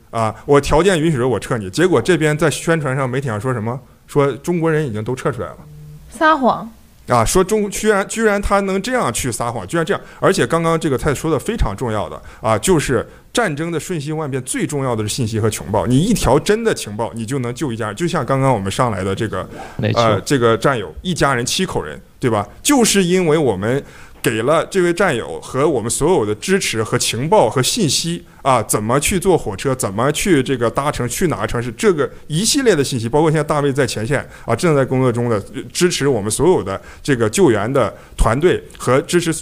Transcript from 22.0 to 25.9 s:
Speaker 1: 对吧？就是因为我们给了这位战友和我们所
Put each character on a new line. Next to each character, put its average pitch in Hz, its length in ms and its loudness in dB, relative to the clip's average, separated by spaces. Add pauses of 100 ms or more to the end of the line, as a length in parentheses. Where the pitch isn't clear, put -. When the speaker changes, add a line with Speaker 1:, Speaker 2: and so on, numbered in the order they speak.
Speaker 1:
对 131 80 0
吧？ 107 220 0 (140)
就 269 200 4
是 196 200 2
因 180 240 2
为 151 100 4
我 127 180 2
们 113 280 -2 (400)
给 113 180 0
了 147 240 2
这 190 160 -2
位 175 100 2
战 170 240 0
友 80 240 -6
和 139 300 0
我 139 100 0
们 104 80 -4
所 143 260 0